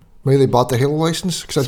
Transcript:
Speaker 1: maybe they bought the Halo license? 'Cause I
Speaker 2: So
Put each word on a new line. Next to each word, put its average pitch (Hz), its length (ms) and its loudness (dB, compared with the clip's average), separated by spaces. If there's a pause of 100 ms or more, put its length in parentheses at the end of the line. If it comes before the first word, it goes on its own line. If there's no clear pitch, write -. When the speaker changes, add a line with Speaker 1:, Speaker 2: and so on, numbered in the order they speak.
(280)
Speaker 1:
maybe 135 100 4
they 135 100 4
bought 123 220 2
the 123 80 0
Halo 143 180 0
license? 165 480 -4
'Cause - 140 -8
I 143 40 0
Speaker 2:
So 123 60 -2